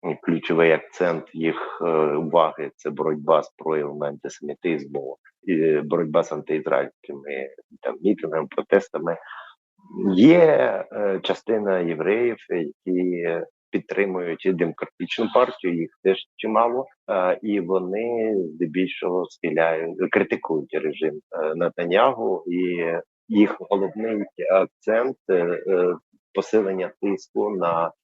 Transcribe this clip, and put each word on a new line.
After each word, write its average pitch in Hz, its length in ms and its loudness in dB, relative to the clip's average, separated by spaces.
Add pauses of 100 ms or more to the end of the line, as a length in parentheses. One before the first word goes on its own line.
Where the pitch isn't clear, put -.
м, 78 160 -4
ключовий 82 500 4
акцент 82 600 -2
їх, 80 500 -4
е, 87 40 -2 (300)
уваги — 78 600 0
це 78 140 -8
боротьба 76 520 0
з - 140 -12
проявами 73 520 -4
антисемітизму, 71 1080 -6 (260)
і 80 380 2
боротьба 80 420 0
з 78 100 -4
антиізраїльськими, 71 1160 -4 (340)
там, 64 180 -6
мітингами, 80 500 -2
протестами. 82 640 0 (1000)
Є, 127 760 6
е, 98 300 -2
частина 101 560 0
євреїв, 90 580 0 (120)
які 90 800 -2 (440)
підтримують 92 760 -2
і 95 60 2
демократичну 87 840 -4
партію, 120 400 2
їх 85 160 -4 (120)
теж 95 140 4 (200)
чимало, 117 500 0 (240)
е, 92 320 2
і 104 180 0
вони 104 720 -2 (200)
здебільшого 87 720 -2
схиляють, 82 680 0 (140)
критикують 82 640 0
режим, 76 400 -4
е, 80 400 -6
Нетаньягу, 90 920 0
і 87 400 -2 (420)
їх 104 320 4
головний 101 640 -2 (280)
акцент, 110 640 0 (120)
е, 98 60 2
е, 87 640 2 (380)
посилення 95 580 0 (100)
тиску 101 480 -2
на 85 420 0 (120)